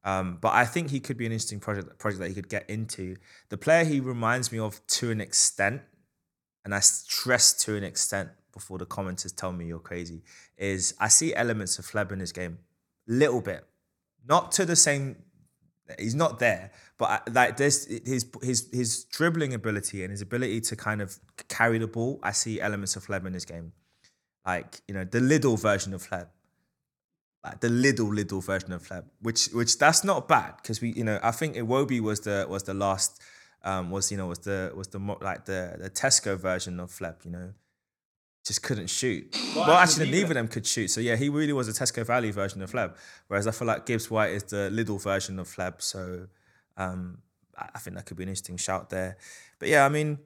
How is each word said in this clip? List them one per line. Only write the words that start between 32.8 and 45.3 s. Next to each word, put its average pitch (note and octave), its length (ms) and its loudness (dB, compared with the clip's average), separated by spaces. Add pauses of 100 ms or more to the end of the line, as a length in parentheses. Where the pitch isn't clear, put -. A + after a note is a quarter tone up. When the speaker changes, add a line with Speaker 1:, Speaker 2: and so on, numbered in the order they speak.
Speaker 1:
um, F#2 280 -2
was, F#2+ 200 -2
you G2+ 60 -6
know, F#2+ 100 -4
was F2 140 -6
the, F#2+ 340 -4
was F#2+ 140 -10
the G2+ 100 -10
mo-, G2+ 220 -6
like, F#2+ 240 -6
the, F2+ 340 -6
the F2+ 100 -10
Tesco G#2+ 480 2
version F2+ 440 -2
of F2+ 100 -10
Fleb, E2+ 340 -10
you F2 60 -12
know, F2+ 220 -12 (920)
just - 200 -4
couldn't G#2+ 260 -2
shoot. - 380 -2 (260)
Speaker 2:
Well, - 140 4
Speaker 1:
Well, D#3+ 80 10
Speaker 2:
actually, D#3 300 8
Speaker 1:
actually, B2+ 40 0
neither F#3 160 4
of E3 80 0
them A#2 140 0
could - 180 -4
shoot. G#2 220 0
So, - 120 0
yeah, A#2 140 2
he C#3 140 2
really D3 240 0
was B2+ 160 0
a G#2+ 40 -6
Tesco A2 320 -2
Valley A#2 280 2
version G2 300 -4
of F#2 100 -10
Fleb, G#2 240 -2 (320)
whereas G2+ 180 0
I A2+ 60 0
feel A#2 160 -2
like - 180 0
Gibbs A2+ 240 -2
White G#2+ 220 2
is G2 100 -4
the G2+ 300 -2
Lidl G#2+ 280 -2
version G2 380 -2